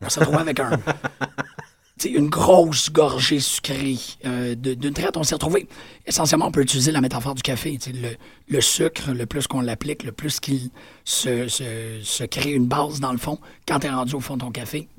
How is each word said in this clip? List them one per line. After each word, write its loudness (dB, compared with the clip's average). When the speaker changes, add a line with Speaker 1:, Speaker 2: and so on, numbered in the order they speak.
Speaker 1:
On -6
s'est 0
retrouvé 6
avec -2
un, 2
Speaker 2:
<laughs> -6
Speaker 1:
tu -2
sais, -
une 4
grosse 6
gorgée 4
sucrée, -2
euh, -2
de, -2
d'une -2
traite. -2
On 0
s'est 2
retrouvé, 0
essentiellement, 2
on -2
peut 4
utiliser 4
la 2
métaphore 0
du -8
café. -4
Tu -10
sais, -8
le, -6
le 4
sucre, 2
le -2
plus -4
qu'on -2
l'applique, -4
le -8
plus -4
qu'il -2
se, 0
se, -6
se -4
crée -2
une 2
base 0
dans -2
le -2
fond -6
quand 0
t'es -2
rendu -2
au -4
fond -6
de -4
ton -6
café. -8